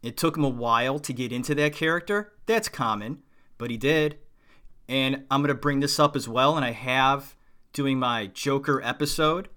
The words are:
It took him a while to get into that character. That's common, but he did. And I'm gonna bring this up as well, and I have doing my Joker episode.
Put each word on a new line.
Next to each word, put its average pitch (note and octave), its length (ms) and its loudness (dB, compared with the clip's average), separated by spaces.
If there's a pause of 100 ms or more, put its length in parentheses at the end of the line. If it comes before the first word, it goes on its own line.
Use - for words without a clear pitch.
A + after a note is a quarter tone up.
It A#2+ 140 -10
took E3 200 2
him D#3 80 4
a C#3 40 4
while A#2+ 520 2
to D3 120 -8
get B2 200 -4
into B2 240 -2
that D3 180 2
character. E3+ 580 -2 (140)
That's A3 220 2
common, A2 540 -4 (360)
but A#2+ 120 -6
he A#2 60 -4
did. D3+ 420 2 (720)
And C3+ 420 0
I'm C#3 120 2
gonna C#3+ 120 2
bring C#3+ 260 0
this C#3 180 0
up D3 180 4
as C3+ 100 -4
well, C3 300 2
and C#3+ 80 0
I A#2+ 80 -2
have C3 640 0 (360)
doing C3+ 260 0
my A#2 280 -2
Joker C#3 560 -2
episode. D#3 760 -2